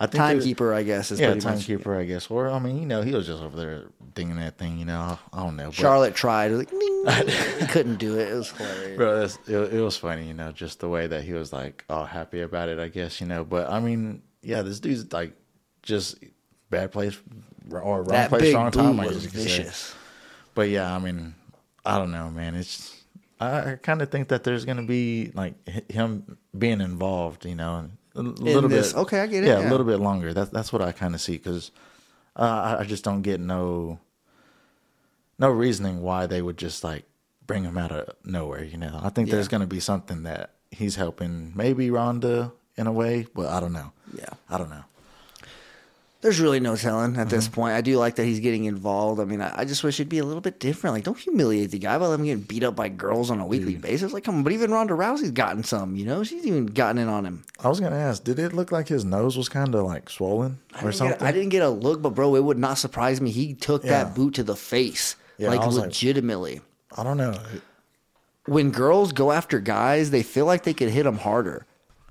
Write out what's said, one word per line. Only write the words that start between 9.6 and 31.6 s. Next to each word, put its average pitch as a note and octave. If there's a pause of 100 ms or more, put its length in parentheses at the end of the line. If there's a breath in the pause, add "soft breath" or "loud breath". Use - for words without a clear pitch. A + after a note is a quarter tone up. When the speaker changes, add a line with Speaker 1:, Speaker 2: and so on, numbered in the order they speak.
Speaker 1:
it A2+
was G#2+
funny, E2
you D#2+
know, D#2+
just D#2+
the F2
way E2+
that D#2+
he F2
was, D#2+
like, C#2
all D#2
happy E2+
about E2+
it, E2
I E2+
guess, F2
you F2
know. E2+
But, E2+
I G#2
mean, A2+ (200)
yeah, A2
this G2+
dude's, A#2+
like, E2 (500)
just - (520)
bad F#2
place G2+ (540)
or F2
wrong G2
Speaker 2:
That A#2+
Speaker 1:
place, A#2
Speaker 2:
big D3+
Speaker 1:
wrong A#2
time, C3+
Speaker 2:
boot G2+
Speaker 1:
I -
Speaker 2:
was F#2
Speaker 1:
guess F#2+
you F#2
could G2+ (100)
say. F2+
Speaker 2:
vicious. - (640 loud breath)
Speaker 1:
But, G#2
yeah, F#2+
I F#2
mean, F2 (500)
I G2+
don't F2+
know, E2
man. E2
It's, - (380)
I, C3+
I B2+
kinda D#3
think C#3
that B2+
there's A#2+
gonna B2
be, A#2
like, F#2 (140)
h-, F#2
him A2 (220)
being A2
involved, F2+
you F2
know, E2 (280)
a -
l-, A#2+
Speaker 2:
In A#2+
Speaker 1:
little C#3
Speaker 2:
this. -
Speaker 1:
bit. A#2+
Speaker 2:
Okay, G3
I G#3+
get G3+
it, -
Speaker 1:
Yeah, A2
Speaker 2:
yeah. D#3
Speaker 1:
a -
little C3
bit G#2+
longer. F#2+
That's, F#2+
that's -
what A2+
I F2
kinda E2+
see, E2+
'cause, F2 (640 soft breath)